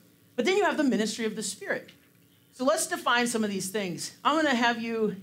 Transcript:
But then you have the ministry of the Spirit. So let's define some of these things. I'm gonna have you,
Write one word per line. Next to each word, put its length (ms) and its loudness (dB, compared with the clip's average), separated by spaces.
But 100 0
then 100 4
you 80 4
have 120 2
the 80 2
ministry 420 0
of 100 -4
the 60 -8
Spirit. 480 -8
So 120 -6
let's 240 2
define 400 2
some 160 0
of 60 -2
these 200 -4
things. 540 -6
I'm 100 4
gonna 200 4
have 280 2
you, 400 -2